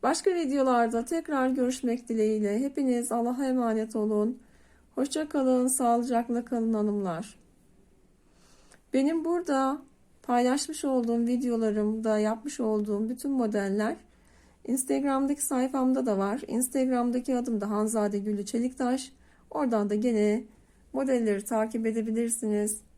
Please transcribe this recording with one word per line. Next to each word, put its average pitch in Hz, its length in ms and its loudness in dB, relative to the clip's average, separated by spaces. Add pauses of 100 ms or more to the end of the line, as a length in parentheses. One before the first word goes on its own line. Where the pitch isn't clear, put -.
Başka 330 320 2
videolarda 254 680 2
tekrar 302 440 -2
görüşmek 254 600 -2
dileğiyle. 214 520 0
Hepiniz 262 520 0
Allah'a 240 340 0
emanet 220 500 0
olun. 214 420 0 (560)
Hoşça 302 340 -2
kalın, 254 380 2
sağlıcakla 240 800 0
kalın 226 300 0
hanımlar. 208 640 -2 (1500)
Benim 302 320 2
burada 294 580 0 (400)
paylaşmış 254 640 0
olduğum 233 420 2
videolarımda 220 920 0
yapmış 220 420 -2
olduğum 214 480 0
bütün 254 220 -6
modeller 214 680 0 (720)
Instagram'daki 277 760 0
sayfamda 262 600 0
da 202 120 2
var. 202 280 0
Instagram'daki 254 880 0
adım 240 240 -2
da 202 100 -4
Hanzade 208 480 0
Güllü 202 280 -4
Çeliktaş. 254 680 -2 (380)
Oradan 233 400 0
da 208 40 0
gene 214 500 2 (480)
modelleri 240 520 0
takip 220 420 0
edebilirsiniz. 220 960 0 (180)